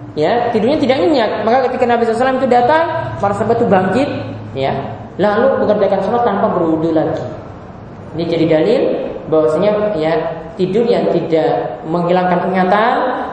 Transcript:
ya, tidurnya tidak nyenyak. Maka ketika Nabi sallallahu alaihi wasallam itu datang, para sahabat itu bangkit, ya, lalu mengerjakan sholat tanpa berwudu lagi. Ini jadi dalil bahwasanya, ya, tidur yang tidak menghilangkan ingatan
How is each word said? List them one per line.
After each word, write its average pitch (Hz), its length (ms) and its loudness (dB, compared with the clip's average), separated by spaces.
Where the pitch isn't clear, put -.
ya, 165 320 2
tidurnya 240 320 2
tidak 262 240 2
nyenyak. 269 260 2
Maka 247 240 2
ketika 254 160 0
Nabi 233 240 2
sallallahu 220 80 0
alaihi - 0 -
wasallam 262 240 0
itu 269 80 0
datang, 240 360 4
para 202 160 0
sahabat 226 240 0
itu 233 80 2
bangkit, 196 400 2
ya, 135 160 -2
lalu 208 480 2
mengerjakan 196 320 2
sholat 240 240 0
tanpa 208 240 0
berwudu 160 480 0
lagi. - 240 -2
Ini 165 80 -4
jadi - 240 0
dalil 175 340 4
bahwasanya, 160 720 2
ya, 160 140 0
tidur 190 320 0
yang - 260 2
tidak - 800 0
menghilangkan 175 640 0
ingatan 202 420 2